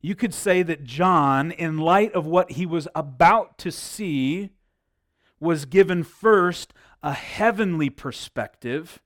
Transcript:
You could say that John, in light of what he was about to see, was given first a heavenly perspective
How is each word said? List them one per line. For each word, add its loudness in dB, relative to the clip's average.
You -4
could -2
say 2
that -4
John, 2
in -4
light 2
of -2
what 0
he -4
was -4
about 2
to -8
see, -4
was -2
given 2
first 0
a -4
heavenly -2
perspective -10